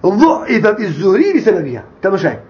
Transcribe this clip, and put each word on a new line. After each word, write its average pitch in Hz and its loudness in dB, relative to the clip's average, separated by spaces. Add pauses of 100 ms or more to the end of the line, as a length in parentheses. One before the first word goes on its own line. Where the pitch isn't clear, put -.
ضعف 220 2
في 214 0
الزهري 196 0
بسببها. 160 -2 (180)
تمشي. 170 -2 (160)